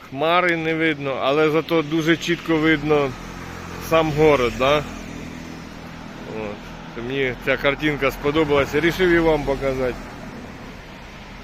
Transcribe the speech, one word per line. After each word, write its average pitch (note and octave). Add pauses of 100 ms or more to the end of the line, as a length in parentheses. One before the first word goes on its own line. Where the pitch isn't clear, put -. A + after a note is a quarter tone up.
хмари E3+
не D#3+
видно, D3
але D3
зато D#3+
дуже D#3
чітко E3
видно D3+ (800)
Сам D#3+
город, C#3+
да? C#3+ (1500)
От. G#2+
Мені C3 (120)
ця C3+
картинка C#3
сподобалась, C#3+
рішив E3+
і E3+
вам D#3+
показати. C3 (1500)